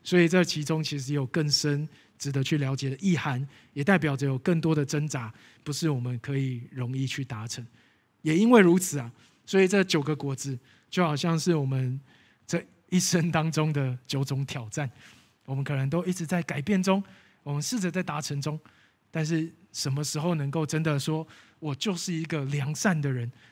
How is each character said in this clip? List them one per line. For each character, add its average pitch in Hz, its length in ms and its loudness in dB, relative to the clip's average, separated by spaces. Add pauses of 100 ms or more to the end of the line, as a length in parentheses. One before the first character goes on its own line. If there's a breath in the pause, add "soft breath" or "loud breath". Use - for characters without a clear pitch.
所 180 160 4
以 170 80 8
这 180 160 6
其 151 200 -2
中 160 200 0
其 147 140 -4
实 135 160 -4
有 143 120 0
更 151 260 0
深 147 360 0 (300 soft breath)
值 143 140 -6
得 135 120 0
去 156 160 0
了 135 160 0
解 135 140 -4
的 131 120 -4
意 185 160 2
涵， 131 280 -2 (280 soft breath)
也 143 100 -4
代 190 140 6
表 143 180 2
着 131 100 -2
有 135 140 2
更 165 220 2
多 160 120 4
的 147 120 2
挣 151 220 -2
扎， 123 260 -6 (300 soft breath)
不 147 100 -6
是 156 160 0
我 135 100 0
们 123 200 -4
可 135 180 -4
以 127 240 -2 (100)
容 127 260 -6
易 135 80 -2
去 131 200 -6
达 110 200 -10
成。 117 200 -10 (560 soft breath)
也 156 160 2
因 220 120 6
为 240 120 10
如 180 180 8
此 160 180 -4
啊， 120 140 -8 (340 soft breath)
所 190 160 4
以 185 60 6
这 196 160 4
九 175 180 2
个 147 140 -2
果 139 200 -6
子 135 220 -8 (320 soft breath)
就 180 140 2
好 151 120 2
像 165 220 0
是 170 160 2
我 147 120 2
们 131 340 -2 (480 soft breath)
这 170 160 -4 (260)
一 185 100 4
生 175 320 2
当 160 200 0
中 156 220 0
的 131 240 -2 (100)
九 139 160 -2
种 139 220 -4
挑 117 240 -10
战， 143 200 -6 (540 soft breath)
我 135 100 -8
们 139 100 -2
可 143 120 -2
能 135 140 0
都 170 160 -2
一 180 80 -2
直 175 120 -6
在 175 180 -2
改 143 180 -4
变 190 200 2
中， 190 220 2 (380 soft breath)
我 143 120 -6
们 143 80 -2
试 247 180 -4
着 185 100 -2
在 180 120 -4
达 156 200 -4
成 143 180 -6
中， 151 200 -6 (500 soft breath)
但 160 160 -2
是 160 260 -2 (200)
什 - 200 -4
么 143 120 -2
时 147 160 -6
候 170 160 0
能 143 160 -2
够 160 140 0
真 156 160 -2
的 156 180 2
说 156 280 -2 (320 soft breath)
，“我 151 140 -4
就 185 220 -4
是 175 180 -6
一 160 120 -4
个 151 200 -4
良 143 280 -2
善 175 260 2
的 143 120 0
人， 123 200 -4 (200 soft breath)